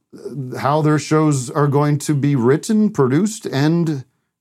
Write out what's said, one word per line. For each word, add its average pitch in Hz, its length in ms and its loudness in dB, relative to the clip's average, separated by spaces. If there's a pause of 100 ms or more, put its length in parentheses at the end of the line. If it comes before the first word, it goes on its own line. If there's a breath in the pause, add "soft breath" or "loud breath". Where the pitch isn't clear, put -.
(600)
how 143 220 0
their 151 180 2
shows 147 520 0
are 147 160 0
going 147 320 2
to - 160 -2
be 143 200 0
written, 160 540 2
produced, 156 560 0
and 151 600 -2 (360)